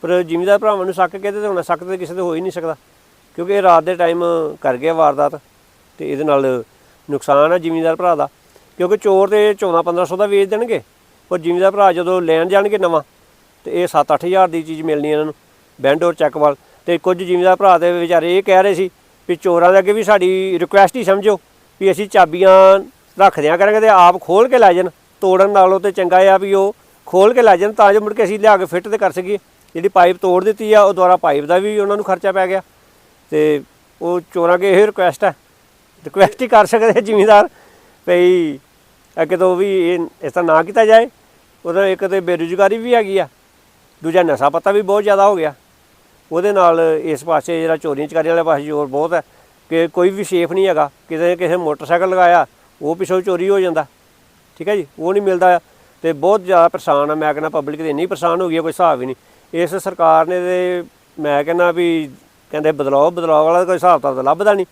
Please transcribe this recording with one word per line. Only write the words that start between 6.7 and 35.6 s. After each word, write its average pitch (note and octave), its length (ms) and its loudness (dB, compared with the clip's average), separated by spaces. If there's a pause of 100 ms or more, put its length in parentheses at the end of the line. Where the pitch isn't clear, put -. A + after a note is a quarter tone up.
ਨੁਕਸਾਨ C#3+ 400 0
ਆ F3+ 60 0
ਜ਼ਿਮੀਂਦਾਰ E3 380 -4
ਭਰਾ F3 200 -2
ਦਾ, C#3+ 120 -4 (500)
ਕਿਉਂਕਿ F3+ 200 -2
ਚੋਰ G3 320 0
ਤੇ G#3 240 2
ਚੌਦਾਂ F3 300 -2
ਪੰਦਰਾਂ F3 220 -2
ਸੌ E3+ 120 -8
ਦਾ G3+ 80 0
ਵੇਚ G3 240 0
ਦੇਣਗੇ G#3+ 320 -4 (500)
ਔਰ F3+ 80 -4
ਜ਼ਿਮੀਂਦਾਰ F3 320 0
ਭਰਾ G3 220 2
ਜਦੋਂ F3+ 280 -2
ਲੈਣ D#3+ 260 0
ਜਾਣਗੇ G3+ 300 0
ਨਵਾਂ E3+ 240 0 (600)
ਤੇ - 180 -4
ਇਹ F3+ 60 -2
ਸੱਤ D3+ 260 0
ਅੱਠ D3+ 120 -2
ਹਜ਼ਾਰ F#3 220 2
ਦੀ E3 160 -6
ਚੀਜ਼ D#3 180 -12
ਮਿਲਣੀ D3+ 300 -4
ਇਹਨਾਂ D3+ 140 -2
ਨੂੰ, D#3 80 -10 (480)
ਬੈਂਡ C#3+ 220 0
ਔਰ F3 100 0
ਚੈੱਕ D3+ 240 -2
ਵਾਲ। D3+ 180 0 (300)
ਤੇ F3 120 -2
ਕੁਝ F3+ 260 -4
ਜ਼ਿਮੀਂਦਾਰ F3+ 320 2
ਭਰਾ F#3 220 4
ਦੇ F3 140 2
ਵਿਚਾਰੇ E3+ 460 0
ਇਹ G3 60 -2
ਕਹਿ F#3+ 200 4
ਰਹੇ G3 100 2
ਸੀ F3+ 160 -4 (400)
ਵੀ F3 60 -2
ਚੋਰਾਂ E3+ 380 2
ਦੇ G3 60 6
ਅੱਗੇ F#3+ 140 0
ਵੀ G#3+ 100 -2
ਸਾਡੀ F#3+ 560 0
ਰਿਕੁਐਸਟ F#3+ 360 2
ਹੀ B3 80 -6
ਸਮਝੋ F#3+ 360 0 (420)
ਵੀ F#3+ 100 2
ਅਸੀਂ G3 180 -4
ਚਾਬੀਆਂ F#3+ 680 6 (400)
ਰੱਖ F#3+ 200 4
ਦਿਆਂ D3+ 180 0
ਕਰਾਂਗੇ G#3 220 2
ਤੇ A3 80 2
ਆਪ F3+ 340 6
ਖੋਲ੍ਹ G#3+ 280 2
ਕੇ B3+ 80 2
ਲੈ G3+ 160 6
ਜਾਣ, F3+ 160 0 (320)
ਤੋੜਨ F#3+ 280 2
ਨਾਲੋਂ F#3+ 300 4
ਤੇ G3 120 -2
ਚੰਗਾ F#3 420 4
ਆ F#3+ 40 4
ਵੀ G3 160 -2
ਉਹ G3 220 0 (300)
ਖੋਲ੍ਹ G3 280 4
ਕੇ B3 80 2
ਲੈ G#3 160 6
ਜਾਣ G3+ 140 -2
ਤਾਂ G#3 220 4
ਜੋ G#3+ 80 2
ਮੁੜ G#3+ 120 -6
ਕੇ A3 100 0
ਅਸੀਂ G3+ 160 -4
ਲਿਆ G#3 180 4
ਕੇ F#3 80 -2
ਫਿੱਟ F3 220 -6
ਤੇ G#3+ 100 -4
ਕਰ G3 140 -2
ਸਕੀਏ। F#3+ 260 -8 (360)
ਜਿਹੜੀ E3+ 160 -4
ਪਾਈਪ F3+ 280 4
ਤੋੜ F#3 260 0
ਦਿੱਤੀ G#3+ 300 -2
ਆ G#3 80 6
ਉਹ G3+ 120 4
ਦੁਬਾਰਾ F3+ 240 2
ਪਾਈਪ D3 280 -2
ਦਾ E3+ 120 0
ਵੀ G#3 220 -2
ਉਹਨਾਂ G3+ 160 -2
ਨੂੰ G#3 100 -6
ਖਰਚਾ F#3+ 260 -4
ਪੈ F#3 160 -2
ਗਿਆ। F#3+ 140 -4 (680)
ਤੇ D3+ 320 -2 (400)
ਉਹ F3 200 -4 (120)
ਚੋਰਾਂ F3 220 0
ਅੱਗੇ F#3+ 260 2
ਇਹ G#3+ 40 4
ਰਿਕੁਐਸਟ F#3 380 -2
ਹੈ, F3+ 120 -2 (680)